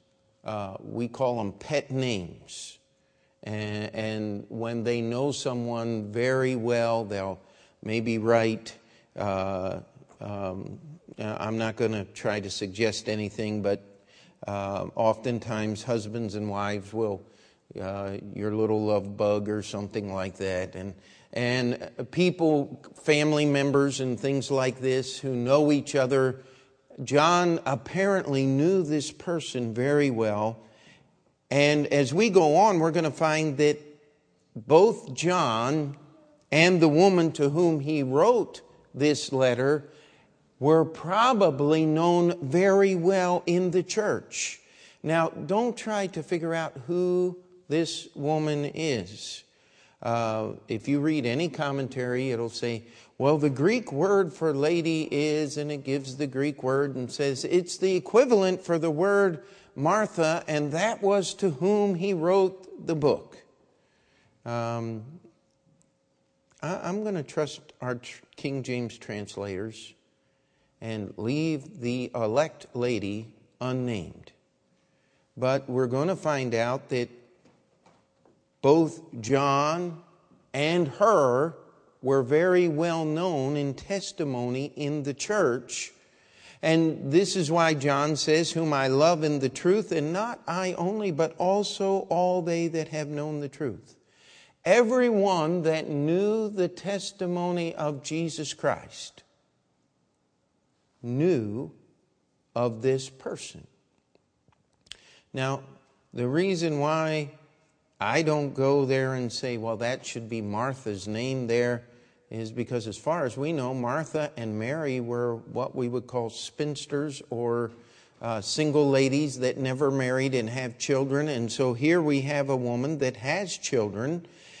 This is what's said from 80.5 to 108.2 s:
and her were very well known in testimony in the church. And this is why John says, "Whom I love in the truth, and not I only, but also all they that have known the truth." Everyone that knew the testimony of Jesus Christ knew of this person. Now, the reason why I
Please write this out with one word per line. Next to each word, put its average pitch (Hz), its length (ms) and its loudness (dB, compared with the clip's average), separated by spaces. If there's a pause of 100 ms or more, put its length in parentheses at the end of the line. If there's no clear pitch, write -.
and 160 340 2
her 151 680 4 (460)
were 135 220 2
very 175 440 4
well 165 380 0
known 151 520 0
in 143 160 -2
testimony 135 1000 -4
in 147 280 -4
the 139 100 -4
church. 139 800 -2 (680)
And 160 500 2
this 180 240 4
is 156 160 0
why 165 220 4
John 143 420 2
says, 156 360 2
"Whom 160 220 -2
I 135 140 2
love 151 360 4
in 147 160 0
the 131 100 0
truth, 190 420 0
and 156 200 -2
not 220 360 -6
I 185 260 -2
only, 196 380 -2
but 156 260 0
also 196 600 0 (100)
all 180 320 2
they 170 280 0
that 156 200 -4
have 151 180 -6
known 147 320 -6
the 143 100 -6
truth." - 460 -8 (720)
Everyone 202 960 4
that 156 260 0
knew 196 600 0
the 190 180 0
testimony 180 1080 -4
of 147 280 -4
Jesus 156 500 -4
Christ - 680 -6 (1800)
knew 131 680 0 (840)
of 117 280 -2
this 131 260 0
person. - 580 -12 (1700)
Now, 131 280 -4 (520)
the 120 140 -2
reason 165 520 0
why 156 520 0 (680)
I 117 200 2